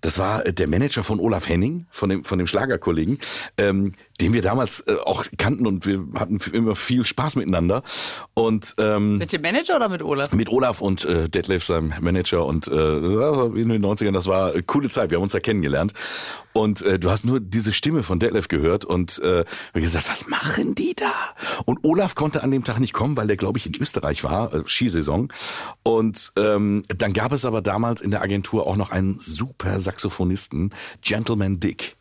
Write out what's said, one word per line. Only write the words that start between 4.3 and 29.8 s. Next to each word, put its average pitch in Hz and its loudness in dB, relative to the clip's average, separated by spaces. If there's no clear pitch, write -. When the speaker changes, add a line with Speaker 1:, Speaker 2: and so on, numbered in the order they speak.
Speaker 1:
wir 117 2
damals, 117 0
äh, 104 2
auch - -2
kannten 123 2
und 95 0
wir 95 0
hatten 104 -2
f-, - -6
immer 110 2
viel 123 0
Spaß 143 -2
miteinander. 90 2
Und, 113 2
ähm, 104 2
Speaker 2:
Mit 85 -2
dem 165 -2
Manager 294 0
oder 233 2
mit 180 -4
Olaf? 143 0
Speaker 1:
Mit 113 2
Olaf 123 2
und, 98 0
äh, 82 2
Detlef, 92 0
seinem 80 0
Manager. 87 2
Und, 78 0
äh, - -2
das 87 0
war 127 2
in 113 0
den 113 2
neunzigern, 101 0
das 90 0
war 95 2
eine 90 0
coole - 0
Zeit. 90 0
Wir 107 2
haben 98 2
uns 98 -2
da 98 0
kennengelernt. 87 0
Und, 107 2
äh, 95 2
du 87 2
hast 104 0
nur 123 2
diese 104 -2
Stimme 151 0
von 90 -2
Detlef 104 2
gehört 82 2
und, 90 0
äh, 87 2
wir 85 -2
gesagt, 82 0
„Was - -4
machen - -2
die - -2
da?“ 403 -2
Und - 0
Olaf 175 2
konnte 151 0
an 135 0
dem 135 2
Tag 113 -2
nicht 123 -2
kommen, 135 0
weil 110 0
der, 104 2
glaub 107 0
ich, 117 -4
in 80 -6
Österreich - -2
war, 85 -2
äh, 76 -2
Skisaison. 85 0
Und, 113 2
ähm, 104 2
dann 101 0
gab 113 0
es 135 0
aber 110 0
damals 110 0
in 104 -2
der 104 0
Agentur 98 0
auch 95 0
noch 101 -2
einen 95 0
super 95 -4